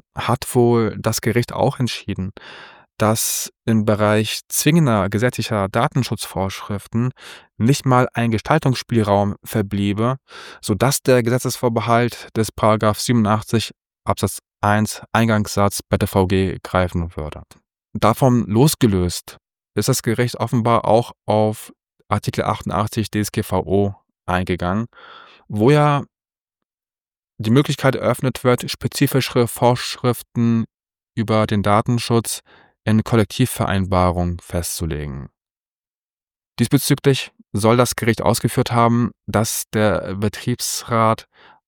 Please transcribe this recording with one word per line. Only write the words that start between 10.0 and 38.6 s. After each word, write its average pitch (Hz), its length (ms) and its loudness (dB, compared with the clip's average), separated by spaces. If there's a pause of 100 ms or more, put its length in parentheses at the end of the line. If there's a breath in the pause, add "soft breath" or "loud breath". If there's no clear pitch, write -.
sodass 117 400 0
der 127 220 4
Gesetzesvorbehalt 117 1120 0
des 110 140 0
Paragraph 107 480 2
siebenundachtzig 110 720 0 (340)
Absatz - 340 -2 (220)
eins 104 400 2 (100)
Eingangssatz 107 720 0
B - 160 -2
T 101 100 0
V 95 200 2
G 95 340 0
greifen 87 560 -2
würde. 76 260 -10 (500)
Davon 117 520 2
losgelöst 101 920 0 (380)
ist 104 140 0
das 131 140 -2
Gericht 120 340 -2
offenbar 117 480 0
auch 113 260 2 (140)
auf 107 480 0 (340)
Artikel - 380 -4
achtundachtzig 104 640 -4
D 104 80 -2
S 104 120 -4
G 107 120 -4
V 92 160 -2
O 101 360 0 (300)
eingegangen, 90 600 -2 (640 loud breath)
wo 110 240 4
ja 147 320 2 (1300)
die 107 140 -2
Möglichkeit 139 440 2
eröffnet - 480 -2
wird, 123 260 0
spezifischere - 800 0
Vorschriften 117 1160 0 (500)
über 110 320 0
den 104 160 0
Datenschutz 113 800 0 (440 soft breath)
in 110 180 2
Kollektivvereinbarungen 90 1400 0
festzulegen. 73 880 -6 (1300)
Diesbezüglich 135 720 0 (220)
soll 110 240 2
das 120 180 2
Gericht 113 260 -2
ausgeführt 120 500 0